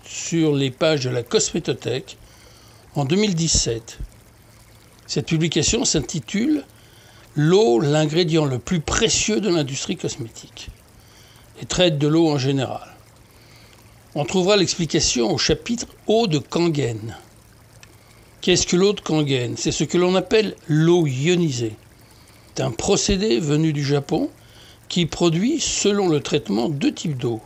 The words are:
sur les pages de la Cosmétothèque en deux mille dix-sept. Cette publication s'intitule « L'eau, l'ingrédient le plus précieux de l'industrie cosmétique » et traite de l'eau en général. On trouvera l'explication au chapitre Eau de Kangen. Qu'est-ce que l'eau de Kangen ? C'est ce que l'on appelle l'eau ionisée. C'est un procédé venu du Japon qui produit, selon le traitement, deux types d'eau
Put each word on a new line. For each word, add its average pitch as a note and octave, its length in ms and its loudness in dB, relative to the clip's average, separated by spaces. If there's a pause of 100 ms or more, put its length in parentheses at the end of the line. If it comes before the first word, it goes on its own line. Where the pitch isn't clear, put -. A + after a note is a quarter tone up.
sur D#3 500 0
les C#3 160 0
pages D3+ 360 0
de B2+ 40 -2
la B2 140 -2
Cosmétothèque - 920 -4 (760)
en C#3+ 100 0
deux D3+ 100 2
mille G#3 200 2
dix-sept. C#3 640 -2 (1080)
Cette - 200 -4
publication E3 580 0
s'intitule « A#3 800 -2 (720)
L'eau, G#3 420 4
l'ingrédient D#3 640 2
le C3 160 0
plus F3 220 -2
précieux - 580 0
de G3 100 -2
l'industrie D3 460 -2
cosmétique » - 720 -12 (920)
et B2 40 -10
traite F3 320 0
de D3 100 0
l'eau D#3+ 200 4
en D3 100 2
général. C3 600 -4 (1160)
On D3 120 -2
trouvera F#3+ 320 2
l'explication F3 760 0
au - 60 0
chapitre - 500 -2 (200)
Eau A3+ 200 4
de D3+ 120 0
Kangen. B2 760 -4 (1300)
Qu'est-ce F3 260 2
que - 80 0
l'eau G3 160 4
de G3 80 -4
Kangen ? C3+ 560 -2
C'est - 160 -4
ce D#3+ 140 -2
que F3 120 -2
l'on F3+ 180 2
appelle F#3+ 420 0 (100)
l'eau D#3+ 400 4
ionisée. C3+ 680 0 (760)
C'est C3+ 100 -4
un C3 80 -2
procédé G3+ 680 0
venu D#3 320 2
du D3 120 -2
Japon D3 460 0 (600)
qui F3 160 0
produit, G3 560 0
selon G3+ 480 0
le D3+ 100 4
traitement, G3 480 -2
deux E3 260 -2
types D3 240 -6
d'eau A#2 280 -4